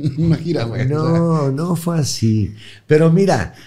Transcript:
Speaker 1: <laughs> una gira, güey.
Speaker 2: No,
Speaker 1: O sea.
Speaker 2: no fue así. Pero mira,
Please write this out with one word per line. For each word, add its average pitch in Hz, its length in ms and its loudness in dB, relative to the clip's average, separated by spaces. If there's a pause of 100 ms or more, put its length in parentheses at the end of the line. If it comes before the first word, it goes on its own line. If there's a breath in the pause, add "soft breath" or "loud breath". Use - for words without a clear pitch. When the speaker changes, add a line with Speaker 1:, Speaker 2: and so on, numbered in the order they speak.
Speaker 1:
<laughs> 143 160 -4
una 165 180 2
gira, 156 280 -4
güey. 120 240 -4
Speaker 2:
No, 151 160 -2
Speaker 1:
O 165 380 2
sea. 139 100 0
Speaker 2:
no 165 240 -2
fue 165 240 -2
así. 110 520 0 (360 loud breath)
Pero 160 240 4
mira, 175 420 0 (120)